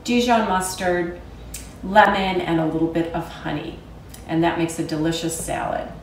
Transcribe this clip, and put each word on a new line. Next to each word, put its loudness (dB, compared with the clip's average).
Dijon 4
mustard, 0
lemon, 4
and 2
a 2
little 2
bit 0
of -4
honey. -6
And 2
that 4
makes -2
a 0
delicious 0
salad. -4